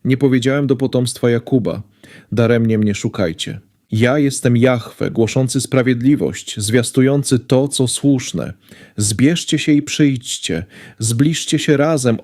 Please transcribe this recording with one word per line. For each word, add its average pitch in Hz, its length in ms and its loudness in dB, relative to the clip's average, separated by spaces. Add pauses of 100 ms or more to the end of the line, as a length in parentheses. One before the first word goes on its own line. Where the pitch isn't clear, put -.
Nie 131 120 2
powiedziałem 131 500 2
do 127 100 2
potomstwa 123 540 -2
Jakuba: 110 520 0 (500)
„Daremnie 113 460 2
mnie 104 160 0
szukajcie”. 104 640 -6 (300)
Ja 120 280 2
jestem 135 380 0
Jahwe, 120 540 0
głoszący 127 500 0
sprawiedliwość, 123 1000 0
zwiastujący 127 800 0
to, 131 300 0
co 131 200 0
słuszne. 123 640 -2 (440)
Zbierzcie 123 640 0
się 151 140 0
i 147 100 4
przyjdźcie, 131 840 -2 (340)
zbliżcie 139 600 0
się 147 180 2
razem, 135 480 2